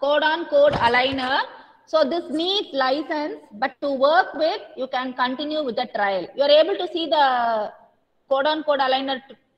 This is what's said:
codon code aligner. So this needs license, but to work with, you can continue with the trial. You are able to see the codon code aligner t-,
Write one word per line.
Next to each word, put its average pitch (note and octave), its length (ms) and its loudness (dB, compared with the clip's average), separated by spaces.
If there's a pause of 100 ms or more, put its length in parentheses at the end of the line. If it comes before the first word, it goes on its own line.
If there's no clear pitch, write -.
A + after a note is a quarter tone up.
codon D4+ 480 0
code C#4+ 240 6 (140)
aligner. C4 520 0 (460)
So D#4 220 2
this E4+ 220 -4
needs F4+ 420 -2
license, D4 680 -2 (140)
but B3+ 180 -4 (100)
to C#4+ 100 -4
work C#4+ 440 2
with, D#4+ 260 -2 (160)
you B3+ 100 -6
can B3+ 260 -6
continue D4 500 -4
with A#3 120 -6
the A#3+ 180 -4
trial. G3 420 -2
You C4 80 0
are C#4+ 60 4
able D#4 280 4
to F4+ 160 -4
see E4 140 -6
the A#3+ 640 0 (580)
codon D4+ 320 0
code C#4+ 160 0
aligner C4+ 480 -2
t-, - 80 -20 (220)